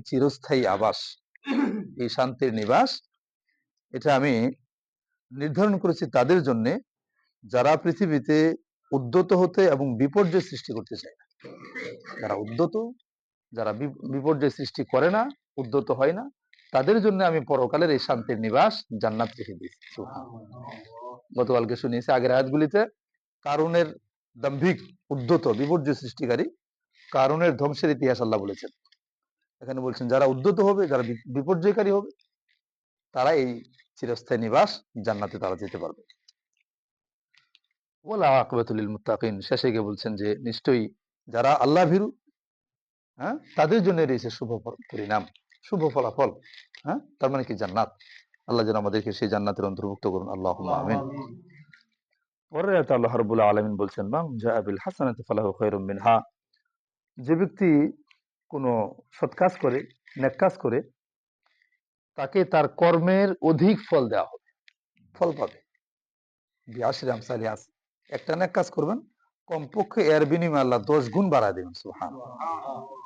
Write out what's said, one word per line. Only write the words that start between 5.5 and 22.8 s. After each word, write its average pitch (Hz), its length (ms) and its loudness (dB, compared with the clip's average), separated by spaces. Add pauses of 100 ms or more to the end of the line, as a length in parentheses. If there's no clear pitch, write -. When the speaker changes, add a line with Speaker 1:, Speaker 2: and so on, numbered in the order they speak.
Speaker 1:
করেছি 165 320 -2
তাদের 139 340 4
জন্যে, 127 360 0 (680)
যারা 123 320 4
পৃথিবীতে 156 760 2 (360)
উদ্যত 139 420 2
হতে 185 320 4
এবং 135 320 2
বিপর্যয় 165 440 2
সৃষ্টি - 320 -10
করতে 110 220 -10
চায় - 180 -16
না। - 380 -20 (680)
যারা 104 120 -4
উদ্যত, 165 580 -2 (600)
যারা 110 220 -4
বি-, 131 380 -8
বিপর্যয় 139 380 0
সৃষ্টি 131 420 -6
করে 147 200 4
না, 226 180 0 (280)
উদ্যত 135 340 -2
হয় 135 220 2
না, 247 160 -10 (420)
তাদের 175 300 4
জন্য 190 220 2
আমি 165 240 2
পরকালের 147 420 2
এই 135 100 4
শান্তির 120 400 -2
নিবাস 139 440 2 (180)
জান্নাত 110 280 -2 (100)
রেখে 104 140 -12
দিয়েছি। - 420 -20
সুবহানাল্লাহ। - 1200 -16 (180)
গতকালকে 120 380 2
শুনিয়েছি 120 360 -2
আগের 127 200 4
আয়াতগুলিতে 147 540 2 (560)